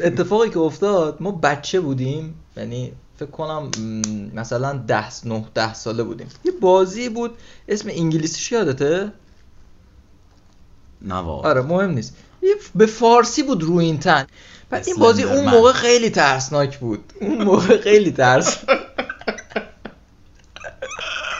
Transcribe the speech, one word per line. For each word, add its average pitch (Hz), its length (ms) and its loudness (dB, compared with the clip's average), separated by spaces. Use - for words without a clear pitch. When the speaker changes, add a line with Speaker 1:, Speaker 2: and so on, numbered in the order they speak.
Speaker 1:
اتفاقی 180 460 2
که - 80 -4
افتاد، 160 640 0
ما 170 100 -6
بچه 156 500 -2
بودیم، 147 540 -6
یعنی 117 360 -10
فکر 139 140 -12
کنم، 156 320 -8
م، 110 400 -8
مثلاً 123 320 -4
ده، 107 420 -4
نه، 110 160 -6
ده 110 200 -2
ساله 113 280 -6
بودیم. 101 240 -10
یه 359 160 -2
بازی 190 480 2
بود 233 220 -6
اسم 214 240 -6
انگلیسیش 160 600 -4
یادته؟ 175 600 -2
Speaker 2:
نه 95 120 -8
واقعاً. 82 360 -4
Speaker 1:
آره 131 120 2
مهم 180 280 0
نیست. 123 260 -6
یه 381 180 4
ف-، - 140 -20
به 214 120 6
فارسی 233 560 4
بود 262 200 0
روی 170 220 2
این 160 140 0
تن. 147 280 2
بعد - 160 -6
این 370 100 -4
بازی 226 260 6
اون - 100 0
Speaker 2:
اسلندرمن. 269 240 4
Speaker 1:
موقع 233 160 8
خیلی 240 380 4
ترسناک 139 680 0
بود. 110 420 -8
اون 220 240 -2
موقع 202 360 4
خیلی 208 300 4
ترس. 127 480 2
<laughs> - 60 -16